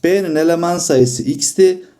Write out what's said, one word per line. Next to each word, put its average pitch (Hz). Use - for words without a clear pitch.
B'nin 180
eleman 170
sayısı 131
x'ti. 185